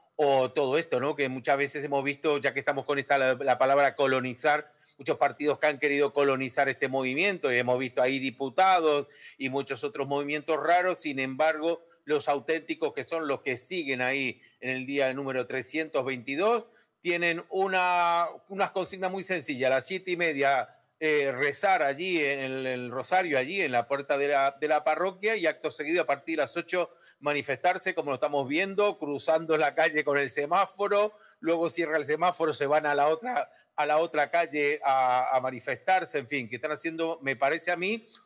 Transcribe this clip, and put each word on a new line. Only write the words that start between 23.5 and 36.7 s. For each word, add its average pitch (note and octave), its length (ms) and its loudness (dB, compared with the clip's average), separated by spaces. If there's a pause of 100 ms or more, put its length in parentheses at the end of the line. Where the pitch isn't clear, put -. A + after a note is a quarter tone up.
en C#3 100 -2
la A#2+ 160 0
puerta C#3 300 -2
de C#3+ 120 0
la, C#3 300 0
de D#3 80 -2
la D3+ 160 2
parroquia, F#3 520 -2
y E3+ 100 -2
acto D#3 240 -2
seguido, D#3+ 320 0
a D#3 60 -2
partir E3 300 -2
de D3 40 2
las C3+ 160 -2
ocho, E3+ 320 -2 (300)
manifestarse, D3 760 -2
como D3 160 -2
lo C3 60 0
estamos C#3+ 320 0
viendo, G3 500 0
cruzando D#3+ 580 0
la D3 200 2
calle D#3 280 2
con C#3+ 140 2
el C#3 140 0
semáforo, G3 800 0 (280)
luego E3 280 0
cierra D#3+ 280 -2
el C#3 100 -2
semáforo, D#3 480 0
se D3 100 -2
van D3+ 220 2
a D3 80 2
la C#3+ 100 4
otra, D#3+ 460 0 (240)
a D3+ 100 0
la D3+ 140 4
otra D#3 320 0
calle D3+ 520 0
a, C3 460 2
a C3 120 2
manifestarse, C3+ 760 -2
en B2 100 -4
fin, B2 220 -4
que C3 60 -10
están D3+ 160 -6